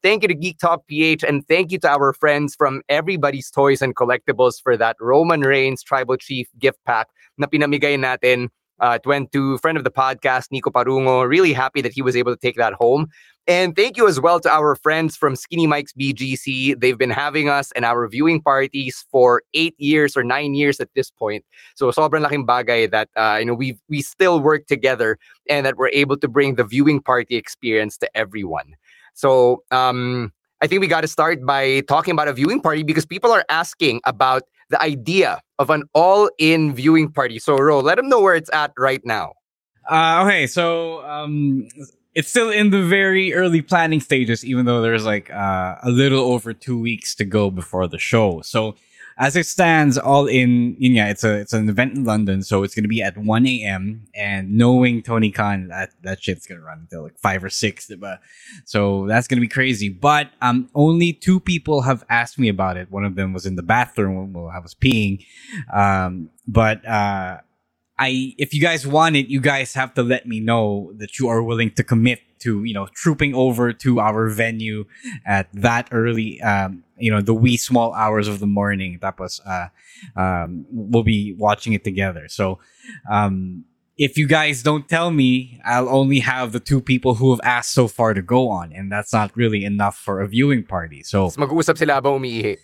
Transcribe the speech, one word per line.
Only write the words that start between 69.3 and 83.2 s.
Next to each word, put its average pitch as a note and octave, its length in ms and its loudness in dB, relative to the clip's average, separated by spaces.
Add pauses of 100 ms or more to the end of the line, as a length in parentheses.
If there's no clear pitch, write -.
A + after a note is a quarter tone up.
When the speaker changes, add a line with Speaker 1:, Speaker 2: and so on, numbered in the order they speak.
Speaker 2:
guys C3+ 320 0
have C3 220 -4
to C3 60 0
let A#2+ 240 0
me A2+ 140 -6
know G#2+ 560 0
that G#2+ 240 -16
you B2+ 80 0
are A#2 160 0
willing A2+ 280 -2
to - 120 -2
commit A#2+ 380 2 (180)
to, G#2+ 240 -4
you A2+ 100 -8
know, G2 220 -8
trooping C#3+ 400 -2
over B2 380 0
to A#2+ 260 0
our A2 300 0
venue A2 560 -4 (400)
at G2 260 -2
that A#2 400 0
early, A2+ 500 -2
um, G2 440 -2 (120)
you A2 140 0
know, G#2 80 2
the G#2 140 2
wee A#2+ 240 4
small A#2 360 0
hours G#2+ 360 0
of G2+ 100 -6
the G#2 80 -4
morning. G2+ 540 -2
Tapos, F#2 440 -10
uh, F2+ 220 -8 (500)
um, F2 540 -4
we'll A#2 320 0
be G#2 340 0
watching G#2 360 0
it G2+ 100 -4
together. F#2 460 -6
So, F#2+ 300 -4 (520)
um, F#2+ 540 -2 (320)